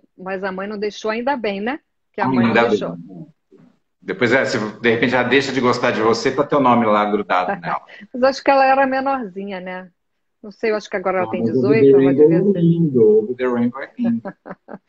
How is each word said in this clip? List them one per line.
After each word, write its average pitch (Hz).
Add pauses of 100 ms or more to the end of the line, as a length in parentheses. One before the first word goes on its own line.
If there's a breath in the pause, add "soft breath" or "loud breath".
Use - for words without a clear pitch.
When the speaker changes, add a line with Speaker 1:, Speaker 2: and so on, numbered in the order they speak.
(160)
Speaker 1:
mas 185
a 190
mãe 190
não 214
deixou, 214
ainda 247
bem, 202
né? 254 (320)
Que -
a 196
mãe 127
não 117
Speaker 2:
Ainda 113
Speaker 1:
deixou. 104
Speaker 2:
bem. - (720)
Depois, 104
é, 131
se - (220)
de 117
repente 117
ela 123
deixa 135
de 131
gostar 120
de 104
você, 113
tá 143
teu 143
nome 120
lá 104
grudado 101
nela. 151 (160 loud breath)
Speaker 1:
<laughs> -
Mas 247
acho 262
que 277
ela 269
era 269
menorzinha, 220
né? 185 (520)
Não 214
sei, 220
eu 214
acho 208
que 214
agora 185
ela 180
Speaker 2:
Ah, -
Speaker 1:
tem -
Speaker 2:
mas 113
Over 143
Speaker 1:
dezoito, -
Speaker 2:
the 139
Speaker 1:
ela 135
Speaker 2:
Rainbow 139
Speaker 1:
devia 165 (120)
Speaker 2:
é -
Speaker 1:
ter. 180
Speaker 2:
lindo, 139
Over 120
the 127
Rainbow 120
é -
lindo. 233
Speaker 1:
<laughs> -